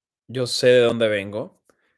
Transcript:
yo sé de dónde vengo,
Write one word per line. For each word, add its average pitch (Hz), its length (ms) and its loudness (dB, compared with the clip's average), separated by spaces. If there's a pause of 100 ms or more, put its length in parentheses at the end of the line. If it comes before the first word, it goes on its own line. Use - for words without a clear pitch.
(280)
yo 120 200 -6
sé - 220 0
de 123 120 6
dónde 117 280 0
vengo, 104 540 -8 (340)